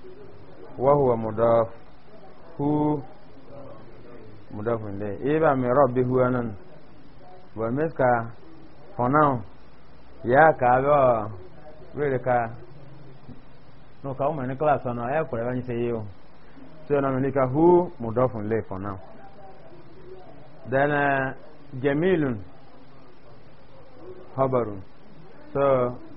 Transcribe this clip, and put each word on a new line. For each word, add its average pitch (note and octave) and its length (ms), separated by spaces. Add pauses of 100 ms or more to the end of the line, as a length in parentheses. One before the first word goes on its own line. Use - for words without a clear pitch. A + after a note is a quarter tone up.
(760)
Wa C3+ 160
huwa C3 240
mudaf. A2+ 500 (880)
Hu, D3+ 440 (1500)
mudafun G#2+ 440
ilayh. G#2 400
Iba D#3 200
mi B2+ 120
rabbi B2+ 360
huwa B2+ 260
nan. A#2+ 260 (1000)
Wa A2+ 160
miska, B2 600 (640)
for B2 140
now, C#3+ 320 (840)
ya C#3+ 300
ka B2+ 280
ba, B2+ 480 (680)
wele C3+ 240
ka, A#2+ 300 (1500)
no C#3 120
ka C#3 140
umma C#3+ 180
ni C3+ 80
class C#3+ 300
ona, A#2+ 280
ya D#3+ 120
kure A2+ 180
ba B2 100
ni B2+ 80
se B2 120
yo. A#2 300 (840)
So, C#3+ 140
na C#3 100
mi C3 200
ka C3 160
hu, F3 520
mudafun A2+ 460
ilayh G#2+ 220
for F#2+ 120
now. G2 180 (1700)
Then, C#3 220
uh, C#3 420 (480)
jamilun, D3 560 (2000)
khabarun. A#2+ 460 (720)
So, C3 420 (220)